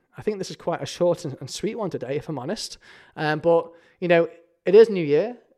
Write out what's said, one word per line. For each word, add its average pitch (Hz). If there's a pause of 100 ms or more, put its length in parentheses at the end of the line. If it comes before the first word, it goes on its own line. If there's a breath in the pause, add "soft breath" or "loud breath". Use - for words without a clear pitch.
(180)
I 120
think 214
this 190
is 160
quite -
a 139
short 170
and, 139
and 135
sweet 214
one 208
today, 135
if 151
I'm 147
honest. 156 (400 loud breath)
Um, 151
but, 170 (260 soft breath)
you 185
know, 170 (360)
it 180
is 220
New 190
Year. 165 (220)